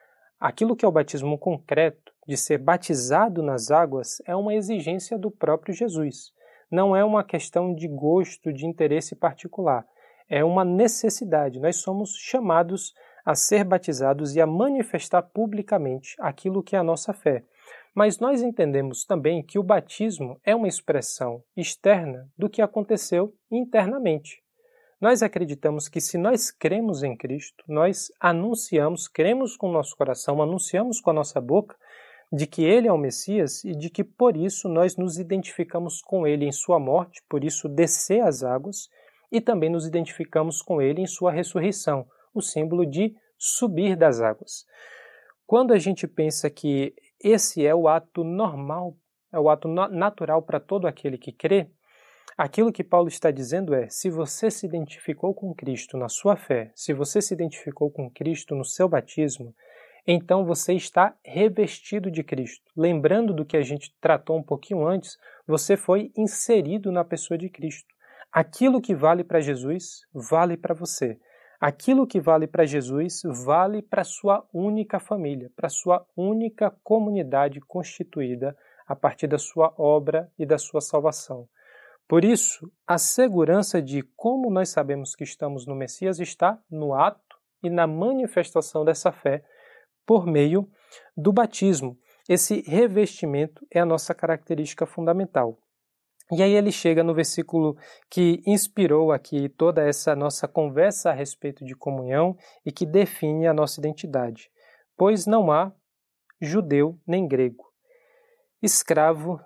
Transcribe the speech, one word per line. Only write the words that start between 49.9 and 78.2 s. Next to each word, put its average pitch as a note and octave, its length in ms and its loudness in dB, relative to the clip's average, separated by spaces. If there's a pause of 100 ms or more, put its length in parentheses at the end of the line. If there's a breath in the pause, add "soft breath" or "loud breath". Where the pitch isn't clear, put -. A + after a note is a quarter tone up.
para D#3 180 -4
todo F3+ 280 -2
aquele C3+ 320 -6
que - 120 -16
crê, E3 380 0 (680 soft breath)
aquilo G#3 360 0
que F#3 120 -6
Paulo F3 260 2
está - 200 0
dizendo C#3+ 460 -2
é, A#2+ 140 -2
se - 200 -6
você E3 400 -4
se G#3 160 -8
identificou E3 720 -6
com F#3+ 180 -10
Cristo - 440 -10
na B2 120 -6
sua G3+ 260 0
fé, A#2 380 -4
se - 200 -6
você C#3+ 280 -2
se - 100 -4
identificou D3+ 600 -4
com C3 180 -10
Cristo D3 460 -6
no C3+ 100 -6
seu F3+ 240 0
batismo, C3+ 640 -2 (520 soft breath)
então F3 400 2
você E3+ 280 -2
está F#3 500 0
revestido G3+ 880 -2
de D#3+ 120 -6
Cristo. - 520 -8
Lembrando E3+ 580 2
do D3+ 120 -4
que D#3 100 -4
a D3+ 60 2
gente C#3+ 400 -6
tratou D#3+ 360 2
um D#3 60 -6
pouquinho D3+ 420 -4
antes, F3+ 320 -4 (300 loud breath)
você D#3 300 2
foi G3 400 0
inserido G#3 760 0
na F3 140 0
pessoa E3 320 -6
de F3+ 120 -8
Cristo. - 380 -12 (420 loud breath)
Aquilo B3 520 2
que G3+ 120 -2
vale E3 300 4
para E3+ 160 0
Jesus, C#3+ 640 -4 (120)
vale E3 440 0
para E3+ 160 -4
você. D3+ 440 -6 (400 soft breath)
Aquilo B3+ 480 2
que - 140 -2
vale D#3+ 280 4
para E3 180 2
Jesus, C#3+ 560 -4 (240)
vale F#3 360 2
para G3 220 -2
sua G3+ 500 0
única G#3 460 -2
família, C#3+ 560 -6
para D3+ 140 -4
sua F3+ 360 0 (120)
única A3 520 -2 (140)
comunidade D3 760 0
constituída C#3+ 960 -8 (280 soft breath)